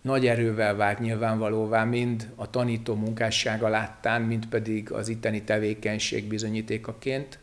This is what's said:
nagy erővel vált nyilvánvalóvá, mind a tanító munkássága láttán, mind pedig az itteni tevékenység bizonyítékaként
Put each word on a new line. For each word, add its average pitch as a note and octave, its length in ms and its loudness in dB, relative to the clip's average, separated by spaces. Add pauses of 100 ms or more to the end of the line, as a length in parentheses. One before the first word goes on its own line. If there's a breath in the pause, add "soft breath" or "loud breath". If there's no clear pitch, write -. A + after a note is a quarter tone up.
nagy C3 260 2
erővel A2+ 480 4
vált G#2 240 2
nyilvánvalóvá, A2 840 2
mind A#2+ 500 0
a - 160 -8
tanító A#2 440 0
munkássága A2 760 0
láttán, A2 540 0
mind A2+ 240 0
pedig A2 460 -2
az G#2+ 160 -4
itteni A2 340 -2
tevékenység G#2+ 840 -2
bizonyítékaként A2 1160 -4